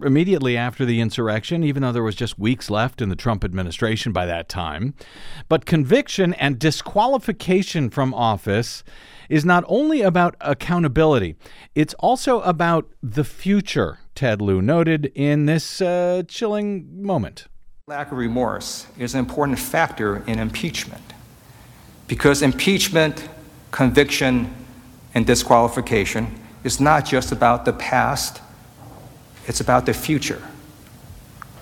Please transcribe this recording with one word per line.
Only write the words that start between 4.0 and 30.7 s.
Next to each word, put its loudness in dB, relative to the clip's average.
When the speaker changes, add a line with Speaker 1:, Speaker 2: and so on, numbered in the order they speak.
Speaker 1:
by 0
that -6
time. -6
But 0
conviction 2
and -2
disqualification 0
from 0
office -2
is 2
not 4
only 2
about 2
accountability, 2
it's 0
also 2
about 0
the -2
future, -2
Ted 0
Lieu 2
noted 2
in 0
this, -2
uh, 0
chilling -6
moment. -4
Speaker 2:
Lack -10
of -6
remorse -4
is -6
an -2
important -2
factor -2
in -2
impeachment, -6
because 4
impeachment, 0
conviction, 2
and 2
disqualification 2
is -4
not 4
just 0
about 2
the 2
past, -2
it's -6
about 4
the 2
future. -2